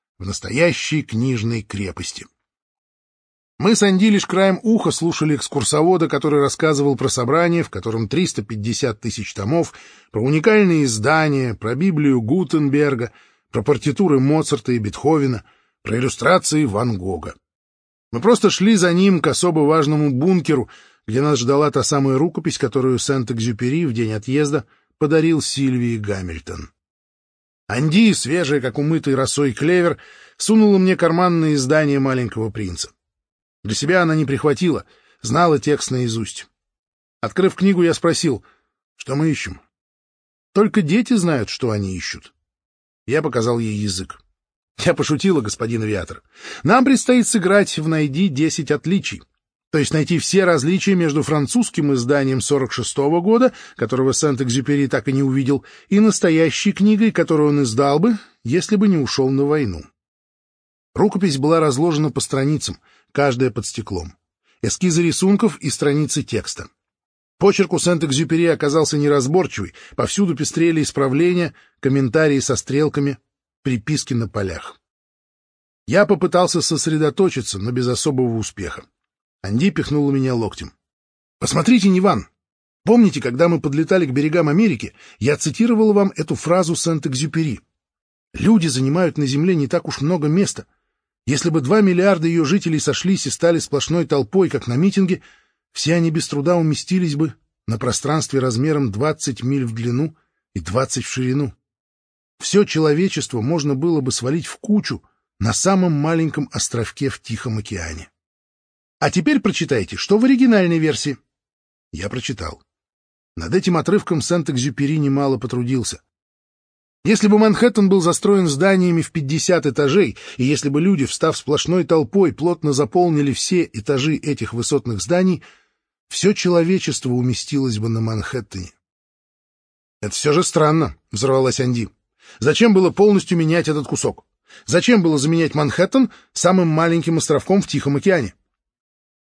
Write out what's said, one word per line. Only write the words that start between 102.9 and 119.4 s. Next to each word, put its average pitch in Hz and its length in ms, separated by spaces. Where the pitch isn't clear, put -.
можно 143 340
было 156 260
бы 127 120
свалить 139 340
в - 120
кучу 185 440
на 107 120
самом 185 400
маленьком 151 600
островке 120 560
в - 120
Тихом 113 380
океане. 85 500
А 147 100
теперь 208 300
прочитайте, 127 560
что 202 220
в 233 60
оригинальной 226 540
версии». 147 400
Я 85 160
прочитал. 101 540
Над 82 160
этим 185 240
отрывком 165 460
Сент-Экзюпери 143 720
немало 139 420
потрудился. 123 640
Если 208 220
бы 208 100
Манхэттен 214 500
был 190 120
застроен 175 480
зданиями 175 520
в - 120
пятьдесят 156 520